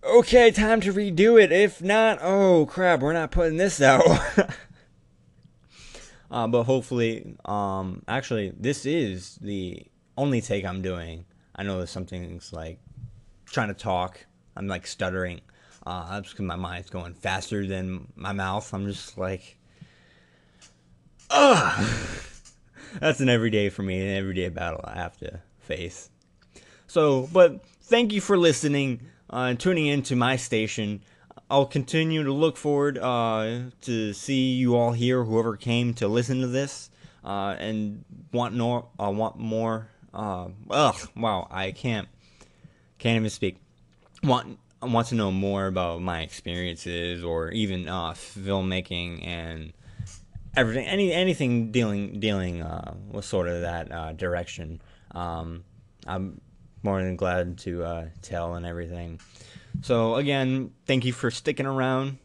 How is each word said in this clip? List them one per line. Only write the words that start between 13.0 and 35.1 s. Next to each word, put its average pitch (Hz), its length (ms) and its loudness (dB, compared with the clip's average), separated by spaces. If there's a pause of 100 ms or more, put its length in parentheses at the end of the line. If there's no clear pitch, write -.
trying 113 200 -4
to 101 60 -6
talk, 92 520 -4 (300)
I'm, 95 100 -8
like, 92 220 -6
stuttering. 90 540 -6 (440)
Uh, 87 240 -10
that's 98 220 -10
'cause - 80 -18
my 92 160 -4
mind's 90 340 -10
going 85 260 -12
faster 95 520 -4
than 92 480 -6
my 98 160 -10
mouth. 98 420 -6
I'm 98 120 -4
just - 320 -10
like, 95 400 -8 (1700)
"Ugh." 262 560 6 (680)
<laughs> - 480 -20
That's 156 180 2
an 131 80 2
everyday 110 400 4
for 98 160 -4
me, 95 160 -2
an 98 160 -2
everyday 92 320 -2
battle 85 380 -6
I - 80 -14
have 85 240 -8
to - 240 -12 (180)
face. - 500 -10 (800)
So, 143 460 4
but 175 280 8 (200)
thank 233 320 4
you 202 80 0
for 202 160 2
listening, 143 640 2 (280)
uh, 127 200 -2
and 120 100 -2
tuning 170 280 2
in 143 160 2
to 135 120 -2
my 123 220 2
station. 110 680 -2 (460)
I'll 139 160 4
continue 156 580 -2
to 139 80 -2
look 156 240 2
forward, 143 420 0
uh, 117 760 -2 (100)
to 110 320 -2
see 131 400 0
you 123 240 2
all 120 160 2
here, 123 320 2